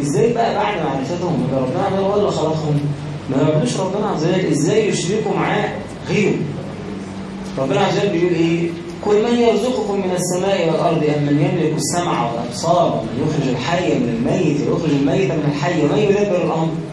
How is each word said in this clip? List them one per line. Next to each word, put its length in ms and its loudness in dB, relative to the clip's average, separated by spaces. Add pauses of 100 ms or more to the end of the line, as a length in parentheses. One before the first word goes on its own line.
إزاي 320 2
بقى 220 0
بعد 200 0 (100)
معرفتهم 480 -2
إن 240 0
ربنا 280 -2
عز 80 0
وجل 100 2
هو 160 0
اللي 120 2
خلقهم، 480 0 (500)
ما 120 2
يعبدوش 360 2
ربنا 320 -2
عز 160 -2
وجل، 260 2
إزاي 380 2
يشركوا 460 -2
معاه 340 -2 (400)
غيره؟ 260 2 (1200)
ربنا 240 0
عز 160 2
وجل 120 2
بيقول 240 2
إيه؟ 360 2 (360)
"قل 260 4
من 80 4
يرزقكم 560 2
من 200 0
السماء 520 0
والأرض 360 2 (140)
أم 60 0
من 180 2
يملك 360 2
السمع 540 -2
والأبصار 640 0
ومن 360 -2
يخرج 200 0
الحي 500 0
من 100 0 (100)
الميت 420 2
ويخرج 280 0
الميت 420 2
من 240 0
الحي 260 0
ومن 160 2
يدبر 480 2
الأمر؟" 240 0 (240)